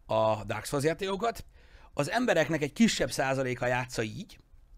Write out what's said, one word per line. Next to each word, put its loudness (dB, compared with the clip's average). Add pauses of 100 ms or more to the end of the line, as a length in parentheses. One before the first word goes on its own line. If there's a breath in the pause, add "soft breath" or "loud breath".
a 2
Dark -6
Souls -2
játékokat. -2 (480 soft breath)
Az -2
embereknek 2
egy -4
kisebb 4
százaléka -2
játsza -2
így. -8 (380)